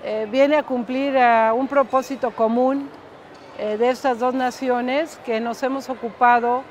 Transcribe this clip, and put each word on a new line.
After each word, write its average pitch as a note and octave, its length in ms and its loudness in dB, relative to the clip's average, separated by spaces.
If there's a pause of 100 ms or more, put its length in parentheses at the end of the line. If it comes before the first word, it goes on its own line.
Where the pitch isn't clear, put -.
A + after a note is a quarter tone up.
eh, G#3+ 260 -4
viene C#4 260 4
a D4 60 2
cumplir, C4 540 -4
eh, A#3 360 4
un B3+ 140 0
propósito C4 640 0
común, B3+ 580 0 (720)
eh, G#3+ 180 -4
de A#3 140 2
estas B3 300 -2
dos B3 140 0
naciones B3+ 920 -2
que A3 140 -2
nos A#3 240 -6
hemos C4 260 -4
ocupado A#3+ 800 0